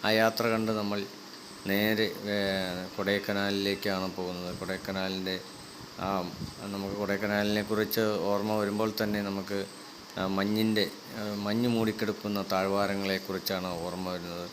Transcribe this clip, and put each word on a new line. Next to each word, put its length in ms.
ആ 60
യാത്ര 440
കണ്ട് 180
നമ്മൾ 280
നേരെ, 400
ഏ, 40
കൊടൈക്കനാലിലേക്കാണ് 1200
പോകുന്നത്. 440
കൊടൈക്കനാലിൻ്റെ, 800
ആ, 60
നമുക്ക് 280
കൊടൈക്കനാലിനെക്കുറിച്ച് 1000
ഓർമ്മ 600
വരുമ്പോൾ 320
തന്നെ 260
നമുക്ക്, 360
ആ, 80
മഞ്ഞിൻ്റെ, 580
ആ, 40
മഞ്ഞ് 220
മൂടിക്കിടക്കുന്ന 840
താഴ്വാരങ്ങളെക്കുറിച്ചാണ് 1160
ഓർമ്മ 260
വരുന്നത്. 420